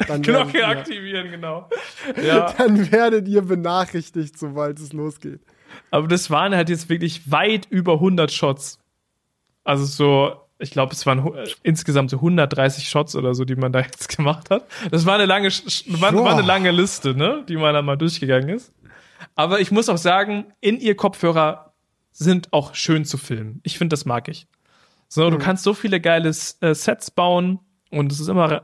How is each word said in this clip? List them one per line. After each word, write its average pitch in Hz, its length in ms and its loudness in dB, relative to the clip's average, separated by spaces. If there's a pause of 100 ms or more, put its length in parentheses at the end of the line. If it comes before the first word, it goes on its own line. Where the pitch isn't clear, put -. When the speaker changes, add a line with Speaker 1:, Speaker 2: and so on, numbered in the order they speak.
Speaker 1:
Dann 147 160 -4
Speaker 2:
<laughs> - 0 -
Glocke 262 300 0
Speaker 1:
werdet - 40 0
ihr 226 120 2
Speaker 2:
aktivieren, 196 640 -6
genau. 170 400 -10 (500)
Ja. 165 320 2
Speaker 1:
<laughs> - 60 -4
Dann 208 340 4
werdet 226 340 4
ihr 202 160 2
benachrichtigt, 175 960 -4
sobald 147 400 -6
es 151 140 -18
losgeht. 151 480 -10 (500)
Speaker 2:
Aber 151 160 0
das 175 240 0
waren 175 240 2
halt 170 140 2
jetzt 170 220 -4
wirklich 170 400 -4
weit 196 400 2
über 175 280 2
hundert 175 320 2
Shots. - 480 -4 (840)
Also 139 220 0
so, 139 480 2 (240)
ich - 140 -10
glaub, 135 200 0
es - 140 -10
waren 135 180 2
hu-, 160 100 -4
äh, 123 140 -10 (140)
insgesamt 139 480 0
so 131 100 -4
hundertdreißig 139 680 0
Shots 147 280 -2
oder 127 180 0
so, 127 120 -2
die 131 100 -4
man 131 160 -2
da 127 80 2
<laughs> - 0 -
jetzt - 340 -8
gemacht 156 360 -2
hat. 208 160 0 (240)
Das 165 160 2
war 190 80 4
eine 208 120 4
lange 196 220 2
Sch-, - 180 -4
Sch-, 170 340 -6
war, 196 120 4
war 214 200 4
eine 160 100 4
Speaker 1:
Joa. 185 40 0
Speaker 2:
lange 185 260 2
Liste, 175 420 0
ne, 214 340 -2
die 170 80 -4
man 156 160 2
da 147 80 2
mal 143 160 -2
durchgegangen 143 540 0
ist. 233 220 -8 (600)
Aber 175 260 2
ich 185 100 -2
muss 220 180 2
auch 196 100 0
sagen, 202 640 0
In-Ear-Kopfhörer 196 1120 0 (400)
sind 175 400 0
auch 143 220 0
schön 156 320 0
zu 143 100 -6
filmen. 110 460 -10
Ich - 160 -8
find, 170 140 -2
das 143 120 -2
mag 120 240 -4
ich. - 180 -14 (640)
So, 160 220 2
du 165 60 2
Speaker 1:
Mhm. 143 40 -2
Speaker 2:
kannst 185 240 0
so 202 100 2
viele 196 260 -2
geile 165 280 2
S-, - 320 -6
äh, 160 140 2
Sets - 360 -4
bauen 180 480 2 (320)
und 143 220 0
es 143 80 -6
ist 156 80 -6
immer 180 220 2
re-, 147 140 -2